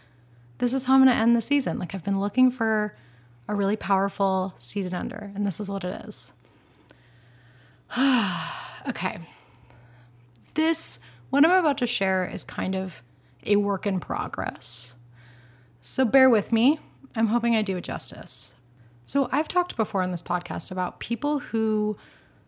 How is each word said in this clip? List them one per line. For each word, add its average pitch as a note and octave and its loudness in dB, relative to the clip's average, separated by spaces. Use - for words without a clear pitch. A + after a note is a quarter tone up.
this B3 0
is C4 0
how C4 4
I'm C4+ 8
gonna C4 8
end A3+ 4
the A#3 2
season." A#3+ 0
Like, - -6
I've F#3+ -6
been G3 0
looking B3 4
for A3 0
a G#3 -4
really G3+ 2
powerful F#3+ 0
season F3+ -4
ender, F#3 -6
and G3+ -2
this G3+ -2
is G3+ -2
what G3 -4
it F#3 -6
is. - -10
<sighs> A#3 -2
Okay. - -4
This, - 4
what C#4 4
I'm E4 6
about E4 2
to B3 0
share F#3+ 0
is - -6
kind F#3+ -6
of F#3+ -6
a G3+ 4
work G3+ -2
in F#3+ 0
progress. - -6
So - -2
bear C4 6
with A3 2
me. B3 4
I'm A3 0
hoping A#3 2
I A3 2
do F#3 -2
it F3 -6
justice. - -8
So - 0
I've D#4 0
talked F4 -2
before G3 0
on F#3 -2
this F3 -4
podcast E3+ -4
about F#3 -4
people C#4+ -2
who G#3+ 0